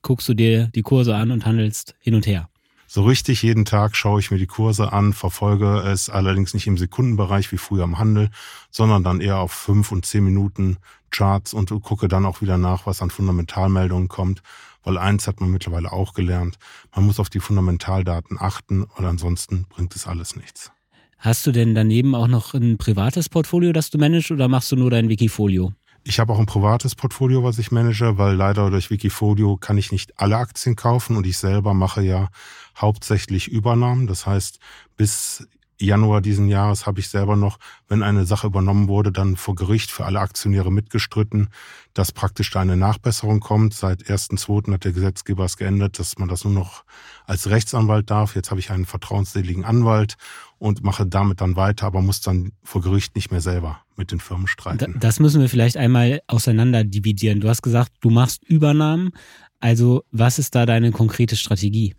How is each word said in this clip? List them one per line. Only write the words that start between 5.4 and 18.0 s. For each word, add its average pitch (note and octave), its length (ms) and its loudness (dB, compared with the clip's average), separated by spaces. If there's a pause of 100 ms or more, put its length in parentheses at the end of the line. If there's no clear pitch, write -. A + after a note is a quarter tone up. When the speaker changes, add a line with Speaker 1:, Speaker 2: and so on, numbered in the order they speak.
Speaker 2:
es G2 280 -2
allerdings F#2+ 460 0
nicht G#2 140 -4
im F#2 100 2
Sekundenbereich G2+ 720 -2
wie F#2+ 80 -6
früher F#2+ 240 -2
im E2+ 160 -2
Handel, G#2+ 320 2 (400)
sondern A2 320 2
dann F2+ 180 0
eher G2 180 0
auf F2+ 120 -4
fünf G2+ 400 0
und F2 160 -4
zehn G#2 160 0
Minuten G2 540 0 (340)
Charts G2 420 0
und G#2+ 160 -2 (140)
gucke G#2 240 -4
dann F#2+ 180 2
auch F#2 180 -4
wieder F#2 160 0
nach, F2+ 280 -2
was F#2+ 160 -6
an F2+ 80 -4
Fundamentalmeldungen F#2 960 0
kommt. F2+ 340 -4 (440)
Weil F2+ 140 -2
eins G2+ 280 0
hat G2+ 140 -6
man F#2 100 0
mittlerweile F2 400 -4
auch F#2+ 240 -4
gelernt, F2+ 440 -2 (360)
man F#2+ 100 2
muss G#2 140 2
auf G2+ 100 -2
die G2 120 -4
Fundamentaldaten F2+ 1000 -2